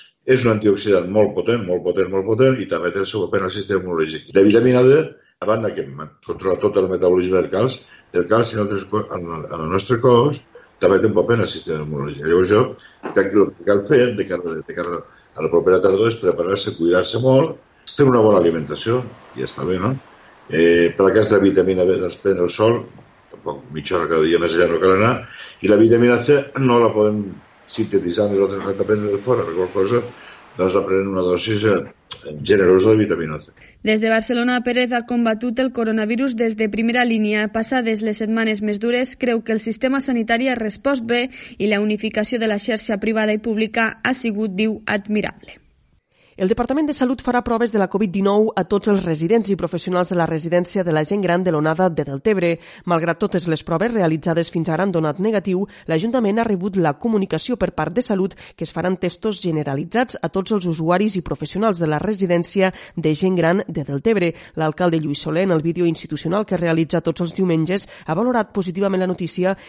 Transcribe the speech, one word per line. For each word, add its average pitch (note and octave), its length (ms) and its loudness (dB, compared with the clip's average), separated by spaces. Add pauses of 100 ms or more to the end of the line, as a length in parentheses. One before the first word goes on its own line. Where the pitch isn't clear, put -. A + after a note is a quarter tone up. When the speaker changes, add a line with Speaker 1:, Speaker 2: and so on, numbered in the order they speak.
(280)
Speaker 1:
és B2 160 4
un A2+ 80 4
antioxidant G2+ 600 2
molt G#2 240 4
potent, A2+ 300 0
molt F2 200 -2
potent, F2+ 260 0
molt F#2+ 160 -2
potent, B2+ 320 4
i F#2 100 -8
també E2+ 220 -2
té G2 100 -4
el F#2+ 60 -6
seu G2+ 180 -4
paper F#2+ 160 -2
en F#2+ 60 -4
el F#2 60 -8
sistema G2 280 -2
immunològic. D#2+ 540 -6
La G2 80 8
vitamina B2 400 6
D, C#3 140 8 (420)
a F#2+ 80 -4
banda A2 260 -2
que D2+ 120 -8 (400)
controla F2 340 -4
tot G2+ 200 0
el F#2 120 -2
metabolisme F#2 460 2
del D#2+ 140 0
calç, A#2 260 -2 (340)
del F2 160 0
calç A2+ 260 0
en, G#2+ 100 -2
altres G2 260 -4
co-, G#2+ 240 -4
en, E2+ 160 -8 (160)
en E2 160 -8
el D#2+ 100 -6
nostre A2 300 0
cos B2+ 380 4 (420)
també F#2+ 180 4
té G#2+ 80 2
un - 80 -2
paper A#2 220 2
en F#2 80 0
el - 60 -6
sistema D2+ 340 -8
immunològic. C#2+ 400 -8
Llavors F#2 260 4
jo A2+ 100 6 (520)
crec G2 180 2
que G#2 120 4
el - 120 -2
que - 140 -20
cal G2+ 180 2
fer C3 140 6 (160)
de G2 100 -4
cara, F2 380 -6
de D#2 100 -14
cara E2+ 240 -6 (380)
a D#2+ 80 -2
la D2+ 60 -6
propera F2 300 4
tardor G2+ 300 2
és - 80 -10
preparar-se, F2+ 560 -2
cuidar-se F2+ 460 0
molt, C3 340 2 (400)
fer C#3+ 100 4
una B2 160 6
bona G#2 200 6
alimentació, E2 580 -2 (380)
ja B1+ 100 -6
està - 180 -10
bé, F#2 160 -2
no? C3 120 -2 (540)
Eh, E2+ 480 4
per F#2+ 120 4
el F2+ 80 4
cas G#2+ 140 4
de G#2 60 6
la F#2+ 80 4
vitamina F#2+ 440 2
B, F#2 120 2
doncs, F2+ 220 -6
prendre F2+ 240 2
el E2+ 80 -4
sol, A2+ 280 2 (500)
tampoc - 320 -12 (100)
mitja D#2 240 -4
hora D#2 120 -2
cada D#2+ 160 2
dia E2 140 4
més E2 140 -2
allà F2 160 4
no E2 120 0
cal F#2+ 140 6
anar, A2+ 160 4 (480)
I G2+ 60 -2
la G#2 100 6
vitamina A#2 460 6
C D3 140 4 (260)
no A#2+ 160 4
la A2+ 160 4
podem G#2+ 300 2 (420)
sintetitzar G2+ 640 -2
nosaltres, G2 320 0 (160)
la G2+ 80 -2
prendre G#2 240 0
de G2+ 140 -2
fora, A#2 180 2
per E2 140 -6
qual F2+ 180 -2
cosa, G#2+ 280 0 (540)
doncs, F#2 200 2
la F2 100 2
prenen F#2+ 240 0
una F#2 160 -2
dosi, F2+ 320 0
eh, G2+ 240 2 (640)
generosa F#2+ 440 6
de A2 120 6
vitamina D#2+ 400 -4
C. - 80 -20 (320)
Speaker 2:
Des G#3+ 180 0
de A3 80 0
Barcelona, A#3+ 540 0
Pérez B3 300 -2
ha A#3+ 140 -2
combatut A#3 520 -2
el C4 140 -2
coronavirus A3+ 640 -2
des A3+ 200 -2
de A3 120 -2
primera A#3 360 0
línia. G#3+ 460 0
Passades A3 520 -2
les G#3+ 200 -4
setmanes A3 400 -2
més G#3 160 -2
dures, A#3+ 380 -2
creu A#3 260 -2
que A3 100 -6
el G#3+ 80 -2
sistema B3+ 400 -2
sanitari A#3+ 480 -2
ha B3+ 60 0
respost A#3 500 -4
bé A#3+ 240 -2 (300)
i G3+ 80 -2
la G#3 140 2
unificació G#3+ 580 -2
de A3 80 -2
la G#3 120 0
xarxa G#3+ 400 -4
privada G#3+ 360 0
i G#3+ 40 -2
pública A3 640 -2
ha B3+ 120 0
sigut, A3 400 -4
diu, G#3+ 320 -2
admirable. - 720 -4 (800)
Speaker 3:
El F#3 80 2
Departament A#3+ 400 0
de D4 80 -2
Salut B3+ 240 0
farà B3 240 -2
proves A#3 320 -2
de G#3 60 2
la F#3 100 2
covid G3 240 0
dinou G3+ 400 2
a F#3+ 80 0
tots G3 240 -2
els G3 160 2
residents F3 480 0
i F#3+ 80 0
professionals F3 480 -2
de F#3+ 80 -4
la E3+ 160 2
residència E3+ 560 0
de E3+ 80 0
la D#3 80 2
gent G3+ 180 -2
gran F3+ 220 2
de F3+ 80 0
l'Onada D#3+ 400 2
de D3 160 -2
Deltebre. E3+ 540 0 (260)
Malgrat E3+ 320 0
totes F3+ 320 -2
les D#3+ 160 -2
proves E3+ 240 0
realitzades E3 640 0
fins E3 160 -2
ara E3 160 0
han F#3+ 80 -2
donat D#3 240 -2
negatiu, G3 460 -2 (260)
l'Ajuntament G#3+ 480 0
ha A3+ 80 0
rebut G3 320 -2
la D#3 160 2
comunicació G#3+ 640 -2
per F3+ 160 -2
part - 160 -4
de A3+ 160 -2
Salut F#3+ 300 -2 (180)
que - 80 -14
es D#3+ 80 -8
faran F3+ 320 -4
testos G#3+ 400 -4
generalitzats D#3 800 -2
a E3 80 -4
tots F#3+ 240 -2
els F3+ 160 -2
usuaris F3+ 480 0
i - 80 -4
professionals F3 560 -2
de D#3 80 0
la D3+ 80 0
residència F#3 720 0 (240)
de D#3 240 0
gent F#3+ 160 2
gran F3 320 2
de D#3+ 160 -6
Deltebre. E3+ 500 0 (220)
L'alcalde D#3+ 480 0
Lluís D3 160 -4
Soler, D#3+ 240 -2
en G3 80 0
el D#3+ 160 0
vídeo E3+ 240 0
institucional E3+ 560 -4
que F#3 100 -4
realitza E3 460 0
tots E3 180 -4
els E3+ 140 -6
diumenges, F3+ 540 -2 (180)
ha D#3 80 -4
valorat A#3 400 -2
positivament F#3+ 480 -2
la F#3 80 0
notícia F3+ 480 -4 (100)